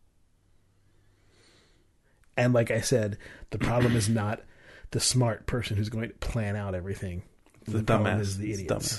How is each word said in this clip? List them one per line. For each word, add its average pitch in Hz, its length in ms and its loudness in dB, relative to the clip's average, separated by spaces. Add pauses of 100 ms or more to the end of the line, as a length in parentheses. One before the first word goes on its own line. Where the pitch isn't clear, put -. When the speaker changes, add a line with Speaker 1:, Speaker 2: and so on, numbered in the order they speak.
(2250)
Speaker 1:
And 123 180 4
like 117 160 4
I 110 120 0
said, 107 360 2 (340)
the 107 80 -4
problem 120 360 4
is 107 140 2
not 110 320 0 (500)
the 113 80 0
smart 117 460 2
person 110 320 -4
who's 104 100 0
going 113 220 -4
to - 60 -16
plan 104 420 -2
out 101 180 -4
everything. 92 480 -6 (400)
Speaker 2:
The 110 140 -4
Speaker 1:
The 110 60 0
problem 104 340 2
Speaker 2:
dumbass. 107 60 0
Speaker 1:
is 98 160 -4
the 107 120 -4
Speaker 2:
It's 98 120 -6
Speaker 1:
idiots. - 360 -2